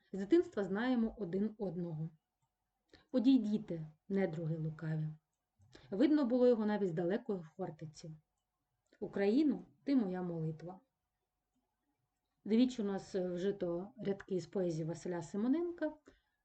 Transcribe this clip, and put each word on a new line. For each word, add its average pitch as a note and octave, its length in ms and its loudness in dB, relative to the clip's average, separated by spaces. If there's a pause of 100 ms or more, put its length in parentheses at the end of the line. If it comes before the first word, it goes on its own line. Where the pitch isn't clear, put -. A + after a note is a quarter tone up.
(120)
З G3 60 -6
дитинства G#3 460 2
знаємо A3+ 540 0
один G3 400 -2
одного. E3+ 520 -4 (1040)
Одійдіте, G#3+ 800 2 (180)
недруги E3+ 460 0
лукаві. D#3 540 -4 (840)
Видно C#4+ 340 4
було B3 220 4
його A3 180 4
навіть G3+ 240 0
з E3 40 -4
далекої F#3 500 -2
Хортиці. D#3+ 680 -12 (880)
Україну, G#3 640 2 (180)
ти C#4+ 120 2
моя F#3 260 2
молитва. E3 580 -4 (1700)
Двічі A#3 360 4
у G3+ 40 0
нас, G3 300 -4
е, F3+ 140 0
вжито F3 580 -2 (100)
рядки G3 440 -4
з D#3+ 60 -10
поезії E3+ 380 -2
Василя E3+ 360 -6
Симоненка. D4+ 720 0 (520)